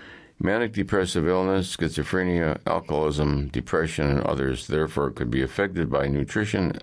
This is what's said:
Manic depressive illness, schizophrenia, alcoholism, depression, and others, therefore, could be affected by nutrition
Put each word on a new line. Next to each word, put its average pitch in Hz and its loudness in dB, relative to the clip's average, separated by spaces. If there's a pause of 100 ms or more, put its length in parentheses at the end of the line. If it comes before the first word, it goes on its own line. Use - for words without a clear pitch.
(400)
Manic 107 2
depressive 95 0
illness, 92 2
schizophrenia, 85 0
alcoholism, 73 0
depression, 80 0
and 71 2
others, 67 -2
therefore, 73 0
could 65 -4
be 65 0
affected 87 -2
by 69 2
nutrition 92 0